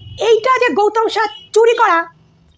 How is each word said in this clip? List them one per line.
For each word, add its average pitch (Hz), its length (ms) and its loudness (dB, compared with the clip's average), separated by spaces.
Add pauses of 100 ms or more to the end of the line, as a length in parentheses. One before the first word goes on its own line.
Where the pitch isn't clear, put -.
(300)
এইটা 466 240 2 (100)
যে 494 60 2 (100)
গৌতম 415 360 0
সাহা 427 140 -2 (260)
চুরি 466 260 4
করা, 381 180 2 (600)